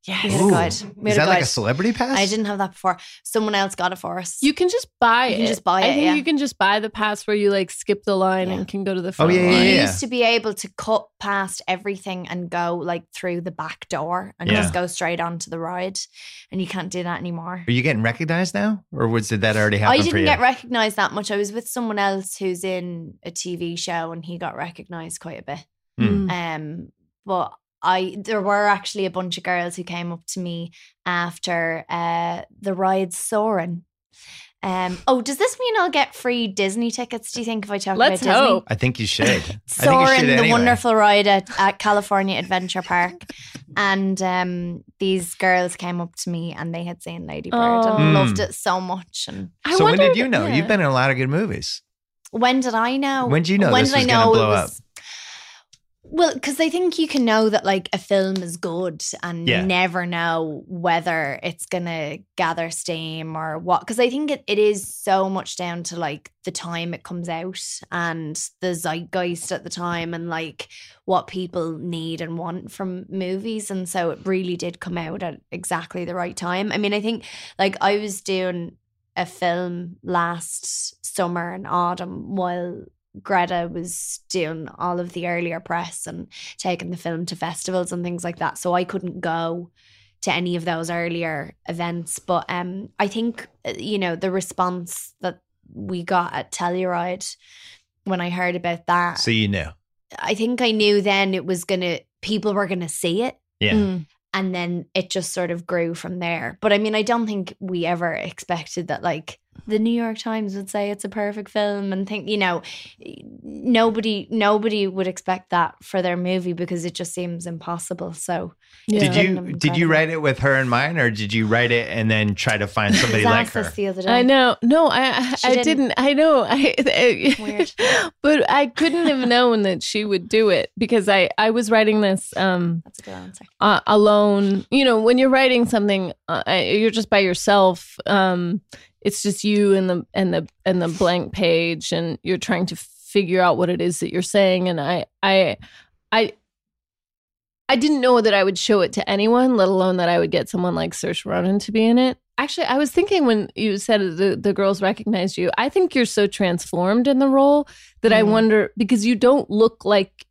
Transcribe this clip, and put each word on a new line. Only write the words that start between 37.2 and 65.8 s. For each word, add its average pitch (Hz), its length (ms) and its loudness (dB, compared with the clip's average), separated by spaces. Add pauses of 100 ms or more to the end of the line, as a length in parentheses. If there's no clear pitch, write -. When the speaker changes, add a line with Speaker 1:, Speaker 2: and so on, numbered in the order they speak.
Speaker 2:
do 247 80 -8
you 226 60 -6
think, 220 180 -4
if 208 80 -8
I 202 60 -4
talk 190 200 -2
Speaker 1:
Let's 226 240 4
Speaker 2:
about 190 120 2
Disney? 262 160 6
Speaker 1:
hope. 190 180 2
Speaker 3:
I 117 80 -2
think 127 240 0
you 107 80 -2
should. - 220 0
I 95 100 2
think 82 140 -8
you - 140 -12
Speaker 2:
Soarin', 262 520 4
Speaker 3:
should 247 80 4
Speaker 2:
the - 60 4
Speaker 3:
anyway. 240 180 4
Speaker 2:
wonderful 240 420 4
ride 208 320 6
at, 196 320 4
at 202 220 2
California 202 580 2
Adventure 185 440 -2
Speaker 3:
<laughs> 180 40 -10
Speaker 2:
Park. 175 280 0 (640)
And, 196 440 0
um, 180 600 -2 (160)
these 190 360 -2
girls 180 420 2
came 175 240 -6
up 170 160 -10
to - 120 -8
me 170 220 -6
and 165 240 -8
they 170 80 -8
had 175 180 -10
seen 170 260 -12
Lady - 220 -10
Bird 233 360 2
and 214 320 4
Speaker 1:
Oh. - 20 6
Speaker 2:
loved 196 200 2
Speaker 3:
Mm. 208 100 -2
Speaker 2:
it - 60 -12
so 185 260 -2
much. 180 480 -8
And 196 220 -12 (120)
Speaker 1:
I 330 140 0
Speaker 3:
So 392 80 6
when 453 80 6
Speaker 1:
wonder 571 160 6
Speaker 3:
did 508 80 4
you 262 100 2
know? 156 200 2
Speaker 1:
yeah. 113 80 0
Speaker 3:
You've 160 120 2
been 208 140 2
in 160 40 2
a 139 60 2
lot 131 200 4
of 131 40 2
good 131 140 0
movies. - 520 -4 (500)
Speaker 2:
When 247 280 2
did 247 140 0
I 240 240 0
know? 269 300 -2
Speaker 3:
When 165 160 2
did 160 100 -2
you 202 40 4
know 190 140 4
Speaker 2:
When 247 120 6
Speaker 3:
this 269 80 2
Speaker 2:
did 277 40 0
I 277 40 4
Speaker 3:
was 254 80 2
gonna 226 180 6
Speaker 2:
know 226 60 6
it 226 40 6
Speaker 3:
blow 214 160 4
up? 202 140 4
Speaker 2:
was - 160 -12 (1300)
Well, 311 280 2
'cause 277 200 -6
I 320 100 4
think 349 280 0
you 320 100 0
can 269 160 0
know 220 260 4
that, 208 160 0
like, 190 280 0
a 190 60 -4
film 190 380 0
is 175 200 -6
good 170 460 -6 (180)
and 170 260 -6
Speaker 3:
Yeah. 123 140 2
Speaker 2:
you 190 60 -2
never 180 400 0
know 165 580 -2
whether 165 800 -2
it's - 240 -10
gonna 165 520 -6 (160)
gather 170 360 -2
steam 160 640 -8
or 156 240 -6
what. 170 260 0
'Cause 226 140 -6
I 247 100 4
think 285 220 -4
it, 277 160 -6
it 202 100 0
is 208 340 2
so 190 380 0
much 190 260 -6
down 175 280 -8